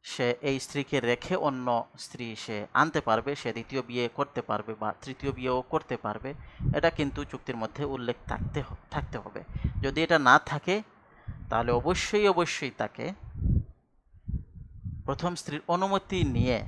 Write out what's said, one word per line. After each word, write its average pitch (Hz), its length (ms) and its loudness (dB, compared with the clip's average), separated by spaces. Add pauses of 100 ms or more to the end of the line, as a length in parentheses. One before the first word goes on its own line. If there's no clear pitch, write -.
সে 123 380 0
এই 135 180 0
স্ত্রীকে 139 400 -2
রেখে 120 360 0
অন্য 127 500 0 (120)
স্ত্রী 117 380 -10
সে 104 380 -6
আনতে 151 280 4
পারবে, 113 340 2
সে 160 160 -4
দ্বিতীয় 127 300 -4
বিয়ে 120 280 -2
করতে - 320 -4
পারবে 110 340 -4
বা - 260 -4
তৃতীয় 139 300 -6
বিয়েও 127 300 0
করতে - 360 -4
পারবে। 107 360 -6 (420)
এটা 156 140 4
কিন্তু 143 340 -2
চুক্তির 127 340 -8
মধ্যে 113 280 -4
উল্লেখ 123 300 -4 (120)
থাকতে 117 340 -4
হ-, - 140 -8 (160)
থাকতে 147 260 -6
হবে। 165 260 -10 (380)
যদি 139 220 0
এটা 160 160 6
না 135 200 10
থাকে 180 440 0 (680)
তাহলে 117 220 2
অবশ্যই, 180 560 2
অবশ্যই 165 440 2
তাকে 127 420 -6 (1900)
প্রথম 170 300 -2
স্ত্রীর 151 320 -8
অনুমতি 190 560 2
নিয়ে 123 440 4